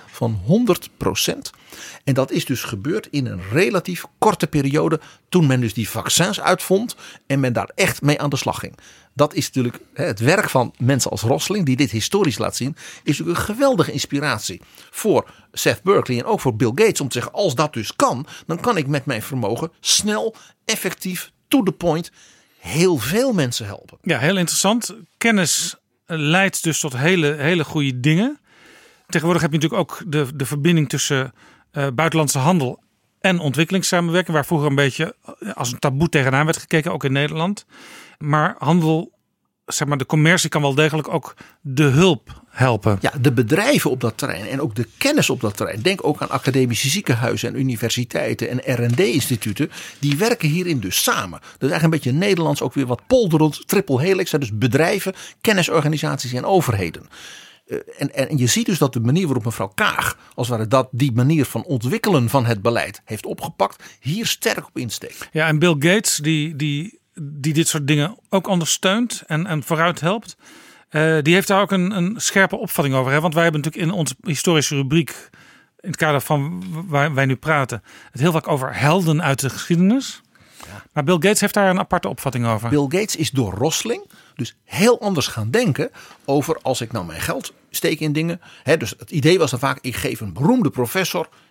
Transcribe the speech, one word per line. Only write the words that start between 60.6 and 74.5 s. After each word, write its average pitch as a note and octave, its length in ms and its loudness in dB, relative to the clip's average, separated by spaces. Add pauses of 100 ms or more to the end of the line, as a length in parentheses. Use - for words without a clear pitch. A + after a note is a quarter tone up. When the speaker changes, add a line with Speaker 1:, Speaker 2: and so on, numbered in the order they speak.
Speaker 1:
dat C3 220 4
die B2+ 200 2
manier C3 340 4
van - 180 -6
ontwikkelen C#3 640 0
van C3 160 2
het A#2 160 0
beleid A2 440 -2
heeft G#2+ 200 -10
opgepakt, - 580 -6 (160)
hier F#3+ 260 -4
sterk - 400 -4
op - 120 -14
insteekt. - 540 -10
Speaker 2:
Ja, D#3 160 2
en D#3 120 2
Bill E3+ 200 4
Gates, F3+ 380 2
die, D3+ 380 -2
die, D3 440 -4 (220)
die D3 320 -4
dit D#3 140 2
soort D3 200 -2
dingen D3 300 0 (120)
ook G3 180 0
ondersteunt G3 800 0
en, D#3+ 200 -2
en D#3 160 -4
vooruit E3 360 0
helpt, F#3+ 380 -4 (520)
eh, D#3+ 320 2
die D3 120 4
heeft F#3+ 140 4
daar G3 140 4
ook G3 100 -2
een, F#3 200 0
een F#3 260 -2
scherpe F#3+ 380 2
opvatting D3 400 -2
over. C3 160 2
Hè? D3 100 2
Want E3 120 0
wij E3 100 4
hebben D#3 180 2
natuurlijk D#3+ 300 -2
in G3+ 60 -4
onze D#3 240 -4
historische D#3 540 0